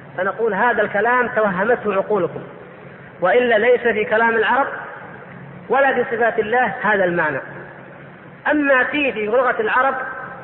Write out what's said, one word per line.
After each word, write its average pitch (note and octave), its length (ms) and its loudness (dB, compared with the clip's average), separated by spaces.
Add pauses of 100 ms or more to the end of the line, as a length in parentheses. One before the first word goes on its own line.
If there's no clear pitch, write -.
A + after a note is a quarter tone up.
(160)
فنقول: B3+ 360 -2
هذا A3 280 2
الكلام A3+ 460 2
توهمته G#3 680 0
عقولكم، F#3+ 480 -2 (800)
وإلا A#3+ 360 4
ليس A#3+ 240 4
في G#3+ 240 0
كلام A3+ 240 2
العرب A3+ 380 2 (1040)
ولا C4 240 4
في A#3+ 220 0
صفات A3 240 2
الله A3 340 2 (100)
هذا G3+ 200 2
المعنى. E3 360 0 (1120)
أما C#4 320 4
في، C#4 300 0
في G#3+ 120 -4
لغة A#3+ 340 2
العرب A#3 360 2 (480)